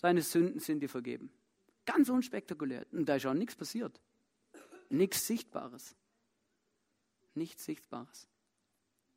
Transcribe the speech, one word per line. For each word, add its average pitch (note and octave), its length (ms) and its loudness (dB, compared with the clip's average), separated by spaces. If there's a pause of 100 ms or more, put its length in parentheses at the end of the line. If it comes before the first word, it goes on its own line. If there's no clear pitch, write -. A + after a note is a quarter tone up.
deine F3 220 6
Sünden E3+ 360 4
sind D3+ 200 -2
dir C#3 100 -4
vergeben.“ B2 400 -6 (560)
Ganz D4+ 240 4
unspektakulär. D#3+ 840 -2
Und D#3 160 0
da D3 80 4
ist C3+ 120 0
auch C3 80 2
nichts G#3 200 -2
passiert. - 460 -8 (880)
Nichts F3+ 380 2
Sichtbares. - 680 -8 (1400)
Nichts D#3+ 300 -8
Sichtbares. - 640 -12 (880)